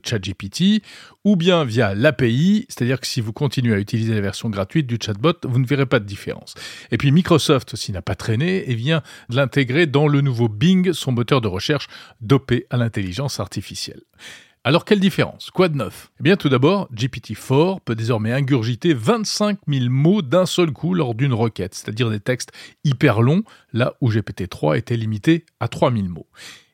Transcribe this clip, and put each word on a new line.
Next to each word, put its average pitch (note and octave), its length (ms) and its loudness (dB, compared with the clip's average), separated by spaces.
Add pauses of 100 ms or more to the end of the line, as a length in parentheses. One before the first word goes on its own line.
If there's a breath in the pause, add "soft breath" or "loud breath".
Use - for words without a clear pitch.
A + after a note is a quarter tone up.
Chat A2 180 -4
G F#2+ 120 -8
P G2 160 -10
T, G3+ 320 2 (420 loud breath)
ou G3+ 140 4
bien E3+ 260 4
via A2 320 2
l'A C3 160 4
P A#2+ 220 0
I, F#3 340 2
c'est-à-dire B2+ 320 -2
que - 80 -10
si - 140 -4
vous A2 100 -6
continuez A#2+ 420 0
à G2+ 60 2
utiliser A2 340 -2
la G#2+ 60 2
version G2+ 300 -4
gratuite G#2 360 -2
du A#2 160 -4
chatbot, A2+ 340 -2 (100)
vous B2+ 140 0
ne C3 60 2
verrez C#3 200 0
pas C3 160 2
de G2+ 40 -10
différence. - 500 -12 (360 loud breath)
Et A#2+ 60 0
puis C#3 160 2
Microsoft D#3 640 2
aussi - 180 -8
n'a F2+ 80 -6
pas G2+ 140 -6
traîné D3+ 540 -4
et B2 60 -2
vient C#3 260 -2 (280 loud breath)
de A#2 80 -2
l'intégrer C#3 500 2
dans D3 220 2
le C#3+ 100 4
nouveau A#2+ 300 2
Bing, F3+ 420 2
son C#3 220 -4
moteur B2 260 2
de A2 80 -2
recherche F#2+ 400 -4 (320 loud breath)
dopé B2 500 0
à - 60 -4
l'intelligence A2+ 640 -4
artificielle. - 600 -10 (640 loud breath)
Alors, D3+ 180 2
quelle G#3 160 2
différence ? E3+ 520 0
Quoi F#3 180 2
de D3 80 -4
neuf ? - 420 -8
Eh - 40 -10
bien, E3 120 4
tout - 140 -2
d'abord, D3+ 440 2
G A2+ 140 -4
P A#2 140 -10
T - 120 -12
four D#3+ 460 0
peut A#2 160 -4
désormais A2+ 380 -2
ingurgiter B2+ 600 0
vingt-cinq G3+ 640 -2 (100)
mille C3 220 0
mots D#3 320 4
d'un E3 240 2
seul E3 260 0
coup D#3 220 -4
lors C#3 220 0
d'une C3+ 160 0
requête, G#2+ 420 -2
c'est-à-dire A2 360 -4
des G#2+ 100 -2
textes B2+ 320 -4 (320 loud breath)
hyper B2+ 380 4
longs, D#3 220 2 (280 soft breath)
là A#2+ 300 0
où B2 100 2
G G#2+ 100 0
P G2+ 120 -10
T F2+ 160 -8
trois D3+ 280 0
était A#2+ 200 -4
limité A2+ 480 -2 (160)
à A2+ 80 -4
trois D3 220 0
mille G2+ 180 -2
mots. E2+ 180 -12 (460 loud breath)